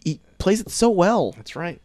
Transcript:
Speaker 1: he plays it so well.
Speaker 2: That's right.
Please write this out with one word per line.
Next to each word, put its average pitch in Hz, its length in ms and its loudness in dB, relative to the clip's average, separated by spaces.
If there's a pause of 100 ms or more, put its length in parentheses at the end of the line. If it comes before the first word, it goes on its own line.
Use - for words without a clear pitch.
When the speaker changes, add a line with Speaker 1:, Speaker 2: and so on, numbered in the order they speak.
Speaker 1:
he 156 160 -4 (200)
plays 214 220 2
it - 120 -12
so 233 180 2
well. 185 460 2
Speaker 2:
That's - 180 -20
right. 165 300 -10